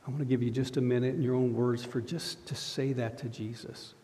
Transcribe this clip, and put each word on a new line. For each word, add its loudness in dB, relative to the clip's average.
I -6
want -4
to 0
give 4
you 2
just 0
a 4
minute 4
in 0
your 4
own 4
words 2
for -2
just -6
to -4
say -2
that -2
to -6
Jesus. -10